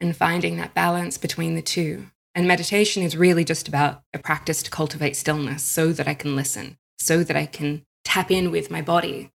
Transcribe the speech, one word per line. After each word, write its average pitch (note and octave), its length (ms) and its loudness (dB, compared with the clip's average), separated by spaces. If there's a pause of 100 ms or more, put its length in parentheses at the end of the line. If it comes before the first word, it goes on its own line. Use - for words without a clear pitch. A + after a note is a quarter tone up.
and F3 160 -2
finding E3+ 400 0
that E3+ 160 -8
balance F3 460 0
between E3 380 -4
the D#3+ 60 -4
two. - 440 -4 (280)
And F3 140 2
meditation G3+ 540 2
is D#3+ 160 -2
really E3+ 260 6
just D#3 240 -2
about C#3+ 340 2 (120)
a - 40 -8
practice D#3 440 -2
to - 80 -10
cultivate D3+ 460 -2
stillness D3 460 -2
so E3 300 2
that D3 160 -2
I D3 60 0
can C#3+ 200 -4
listen, - 440 -4 (200)
so E3 240 4
that D#3 140 0
I D3+ 80 0
can D3 380 -4 (240)
tap F#3 240 0
in F#3 200 2
with E3 200 -4
my E3 100 -6
body, E3+ 580 0